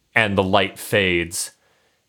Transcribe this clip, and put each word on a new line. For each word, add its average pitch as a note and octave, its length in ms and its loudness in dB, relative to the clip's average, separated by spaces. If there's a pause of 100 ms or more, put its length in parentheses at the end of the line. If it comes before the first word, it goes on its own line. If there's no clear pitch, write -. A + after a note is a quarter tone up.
(140)
and G#2 240 0
the G2 60 4
light F#2+ 340 0
fades. F2+ 760 -2 (560)